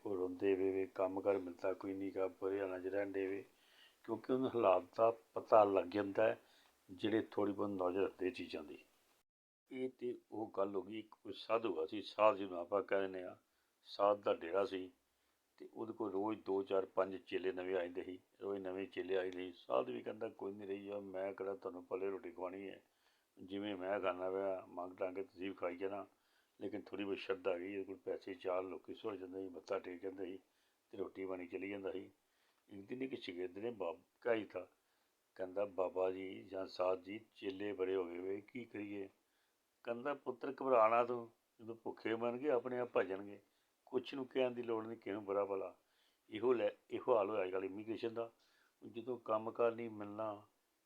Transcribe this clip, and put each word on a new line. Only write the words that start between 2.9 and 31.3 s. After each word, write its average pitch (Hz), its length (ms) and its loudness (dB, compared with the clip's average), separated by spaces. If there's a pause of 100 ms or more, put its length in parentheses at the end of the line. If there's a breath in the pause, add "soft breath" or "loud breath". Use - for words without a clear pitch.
ਵੇ, 98 180 -4 (580 soft breath)
ਕਿਉਂਕਿ 113 300 -2
ਉਹਨਾਂ 131 160 2
ਹਾਲਾਤ 95 340 6
ਦਾ 113 340 4 (160)
ਪਤਾ 110 300 8
ਲੱਗ 95 220 6
ਜਾਂਦਾ 101 420 2
ਹੈ, 117 120 2 (520 soft breath)
ਜਿਹੜੇ 104 300 2 (100)
ਥੋੜ੍ਹੀ 101 220 2
ਬਹੁਤ 101 160 -2
ਨੌਲੇਜ 92 340 2
ਰੱਖਦੇ 92 280 0
ਚੀਜ਼ਾਂ 85 320 -8
ਦੀ। 69 140 -14 (920)
ਇਹ 131 180 -2
ਤੇ 123 280 -6 (140)
ਉਹ 110 260 -4
ਗੱਲ 98 180 0
ਹੋ 95 60 2
ਗਈ, 104 180 -8
ਇੱਕ - 240 -14
ਕੋਈ 101 100 -10
ਸਾਧੂ 110 460 0
ਆ 80 60 2
ਸੀ, 101 160 -4
ਸਾਧ 107 340 6
ਜਿਹਨੂੰ 95 240 -4
ਆਪਾਂ 95 240 2
ਕਹਿ 98 180 2
ਦਿੰਦੇ 95 220 -4
ਹਾਂ, 90 120 -10 (500)
ਸਾਧ 101 360 4
ਦਾ 104 120 4
ਡੇਰਾ 85 320 2
ਸੀ, 92 260 -4 (640)
ਤੇ - 160 -16
ਉਹਦੇ 110 200 -6
ਕੋਲ 107 180 -2
ਰੋਜ਼ 101 340 0
ਦੋ, 95 180 2
ਚਾਰ, 95 220 2
ਪੰਜ 95 300 0
ਚੇਲੇ 92 360 -2
ਨਵੇਂ 90 240 -2
ਆ 90 60 4
ਜਾਂਦੇ 87 220 -4
ਸੀ, 90 160 -10 (220)
ਰੋਜ਼ 98 200 -2
ਨਵੇਂ 92 260 -4
ਚੇਲੇ 90 300 0
ਆ 92 60 4
ਜਾਂਦੇ 90 280 -4
ਸੀ। - 20 -20 (140)
ਸਾਧ 127 220 2
ਵੀ 120 120 -6
ਕਹਿੰਦਾ, 113 280 -6
"ਕੋਈ 98 260 -8
ਨਹੀਂ 104 120 -10
ਰਹੀ 98 220 -6
ਆ, 101 100 -6
ਮੈਂ 98 340 -4
ਕਿਹੜਾ 98 220 -4
ਤੁਹਾਨੂੰ 90 300 -8
ਪੱਲੇ 95 240 -2
ਰੋਟੀ 92 220 -6
ਖਵਾਉਣੀ 92 380 -8
ਹੈ, - 120 -16 (580)
ਜਿਵੇਂ 98 360 -4
ਮੈਂ 95 240 0
ਖਾਂਦਾ 92 320 0
ਪਿਆ 95 380 -2
ਮੰਗ 90 240 -8
ਟਾਂਗ 92 220 -4
ਕੇ 95 80 -4
ਤੁਸੀਂ 92 260 -8
ਵੀ 95 40 -6
ਖਾਈ 90 240 -4
ਜਾਣਾ।" 98 300 -4 (540)
ਲੇਕਿਨ 101 200 -6
ਥੋੜ੍ਹੀ 98 240 -6
ਬਹੁਤ 98 120 0
ਸ਼ਰਧਾ 95 340 0
ਆ 87 60 0
ਗਈ, 95 160 -6
ਇਹਦੇ 98 100 -4
ਕੋਲ 95 120 -8
ਪੈਸੇ 95 400 -6
ਚਾਰ 92 280 0
ਲੋਕੀ 92 300 -10
ਸੁੱਟ 104 220 -6
ਜਾਂਦੇ 92 280 -8
ਸੀ, 95 60 -8
ਮੱਥਾ 95 300 -4
ਟੇਕ 90 220 -10
ਜਾਂਦੇ 95 240 -6
ਸੀ 95 140 -8 (520)
ਤੇ 101 60 -12
ਰੋਟੀ 95 280 -6
ਪਾਣੀ 92 220 -6